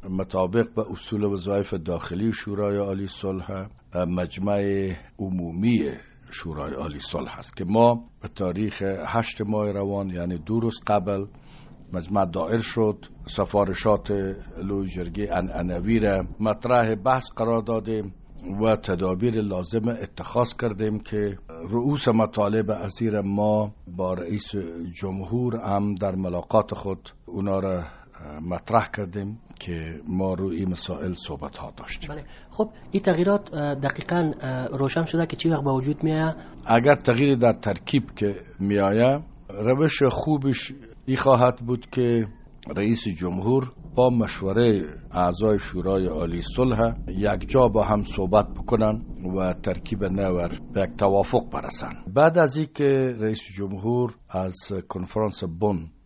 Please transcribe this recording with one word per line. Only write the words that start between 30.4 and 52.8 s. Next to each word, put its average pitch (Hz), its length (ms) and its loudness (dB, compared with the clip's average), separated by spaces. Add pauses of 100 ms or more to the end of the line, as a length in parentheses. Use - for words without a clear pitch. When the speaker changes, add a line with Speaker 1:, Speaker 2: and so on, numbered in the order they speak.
Speaker 1:
این 95 120 -2
مسائل 87 460 -4
صحبت - 440 -10
ها - 180 -12
داشتیم. - 340 -12
Speaker 2:
بله. 147 140 -10 (260)
خب، 214 200 -2 (200)
این 196 120 0
تغییرات، 196 520 2
اه، 147 200 -2
دقیقاً، 151 640 0
اه، 127 260 -4
روشن 135 380 0
شده 165 220 0
که 156 100 -6
چی - 120 0
وقت 147 160 2
به 139 80 4
وجود 135 300 0
میاد؟ 156 340 2 (300)
Speaker 1:
اگر 120 280 8
تغییر 135 400 4
در 123 180 6
ترکیب - 640 0
که 101 180 0 (260)
میآید، 101 600 4 (260)
روش 131 540 2
خوبش 135 680 2 (340)
این 131 100 2
خواهد 123 400 6
بود 120 340 -4
که 120 360 2 (500)
رئیس 110 320 2
جمهور 98 640 0 (220)
با 127 160 6
مشورهٔ 110 720 2 (280)
اعضای 90 480 2
شورای 92 480 0
عالی 85 360 -4
صلح 117 520 2 (140)
یک 92 420 -2
جا 127 180 6
با 104 160 2
هم 101 180 2
صحبت 98 520 2
بکنن 110 480 0 (340)
و 92 160 0
ترکیب 98 520 -4
نور 92 560 0 (120)
به 101 80 0
یک 90 180 -2
توافق 101 540 4
برسن. - 400 -8 (220)
بعد 160 240 8
از 147 180 4
این 151 180 -2
که 131 460 2